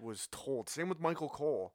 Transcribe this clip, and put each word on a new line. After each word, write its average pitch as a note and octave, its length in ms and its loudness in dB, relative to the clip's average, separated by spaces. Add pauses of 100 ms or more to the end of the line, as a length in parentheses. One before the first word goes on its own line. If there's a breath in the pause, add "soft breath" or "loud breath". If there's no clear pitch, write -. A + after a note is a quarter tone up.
was A2 300 -6
told. B2+ 380 -2
Same E3+ 200 0
with F3+ 100 0
Michael D#3+ 300 2
Cole. C3 440 2